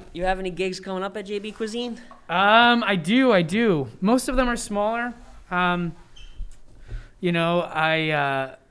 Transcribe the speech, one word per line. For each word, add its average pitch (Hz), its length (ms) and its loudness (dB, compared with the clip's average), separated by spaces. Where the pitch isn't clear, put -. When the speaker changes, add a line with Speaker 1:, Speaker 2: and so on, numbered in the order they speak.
Speaker 1:
you 175 120 -6
have 185 140 0
any 190 120 -6
gigs 185 300 -4
coming 190 220 -8
up 196 140 -8
at 202 100 -10
J 208 120 -8
B 208 140 -10
Cuisine? 226 480 -8
Speaker 2:
Um, 226 560 6
I 196 120 2
do, 226 360 4
I 185 100 6
do. 165 460 2
Most 240 260 2
of 262 80 -2
them 254 120 2
are 240 80 0
smaller. 233 580 -4
Um, 175 440 0
you 175 120 -2
know, 170 280 0
I, 160 500 0
uh, 139 460 -2